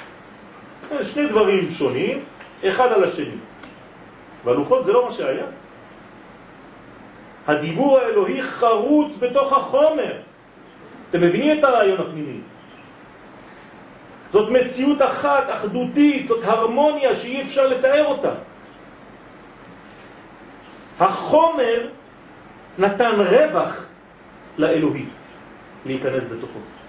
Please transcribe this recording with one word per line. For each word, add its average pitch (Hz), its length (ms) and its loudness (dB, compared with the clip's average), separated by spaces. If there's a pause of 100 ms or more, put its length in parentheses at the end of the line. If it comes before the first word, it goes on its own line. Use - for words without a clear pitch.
(1000)
שני 294 260 -2
דברים 196 420 2
שונים, 147 500 -4 (440)
אחד 233 280 2
על 202 120 4
השני. 147 340 -4 (1080)
והלוחות 139 400 0
זה 196 80 2
לא 247 120 2
מה 233 60 -6
שהיה. 143 340 -6 (2000)
הדיבור 165 520 2
האלוהי 226 440 0
חרוט 254 760 0
בתוך 269 340 0
החומר. 269 600 0 (960)
אתם 175 120 -2
מבינים 254 380 2
את 294 40 2
הרעיון 202 380 2
הפנימי? 139 380 -10 (1900)
זאת 214 160 2
מציאות 254 520 2
אחת, 285 480 0
אחדותית, 254 800 0
זאת 226 160 0
הרמוניה 240 720 2
שאי 262 260 -6
אפשר 269 260 0
לתאר 269 380 2
אותה. 254 260 -2 (2750)
החומר 240 880 0 (920)
נתן 202 400 0
רווח 196 680 2 (720)
לאלוהי - 480 0 (800)
להיכנס 131 400 -4
בתוכו. 113 340 -12 (300)